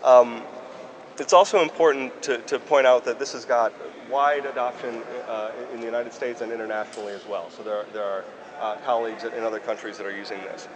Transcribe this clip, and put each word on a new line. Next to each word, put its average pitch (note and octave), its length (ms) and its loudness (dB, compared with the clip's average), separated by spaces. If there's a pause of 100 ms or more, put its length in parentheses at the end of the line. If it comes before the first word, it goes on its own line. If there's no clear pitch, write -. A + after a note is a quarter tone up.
Um, B2 380 8 (760)
it's - 140 0
also F#3 300 8
important C#3 600 2
to, C3+ 160 0
to B2 200 -4
point C3+ 280 4
out B2+ 200 6
that A#2 120 -2
this C3+ 140 -4
has A#2+ 120 -10
got A#2 280 2 (380)
wide C#3+ 340 2
adoption, B2 580 -4 (240)
uh, A2 260 -6 (200)
in A#2 80 -10
the A#2 60 -8
United A#2+ 260 -4
States A#2+ 300 -6
and A2+ 100 -6
internationally G#2+ 600 -6
as G2 140 -12
well. F2+ 240 -6
So - 120 -16
there, G#2 320 -4
there G#2+ 100 -4
are, G2 200 -4 (360)
uh, G#2+ 240 -4
colleagues A#2 400 -2
in A2+ 180 -6
other A2 160 -2
countries G#2+ 380 -6
that G2 100 -10
are G2 100 -8
using G2+ 240 -10
this. - 360 -12